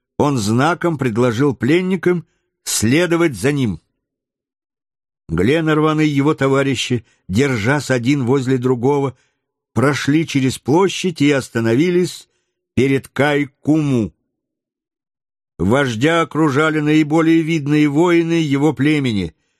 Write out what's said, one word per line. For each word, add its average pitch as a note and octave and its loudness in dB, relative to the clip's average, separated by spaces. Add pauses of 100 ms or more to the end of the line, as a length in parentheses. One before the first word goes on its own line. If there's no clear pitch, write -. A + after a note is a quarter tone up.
(180)
Он C#3 0
знаком C#3 0
предложил B2 0
пленникам F3+ -2 (380)
следовать E3 0
за B2+ -2
ним. A#2 -2 (1500)
Гленарван D#3 0
и D#3 2
его C#3+ 0
товарищи, C3+ -2 (240)
держась B2+ -2
один B2+ 0
возле C3 0
другого, B2+ -2 (580)
прошли C#3+ 0
через C3 -2
площадь F3 0
и C#3+ 4
остановились C#3 0 (480)
перед C3 0
Кай-Куму. C#3+ -2 (1400)
Вождя C3 0
окружали D#3 0
наиболее D#3 2
видные D3+ 0
воины E3+ 2
его D3 0
племени. B2+ -2 (240)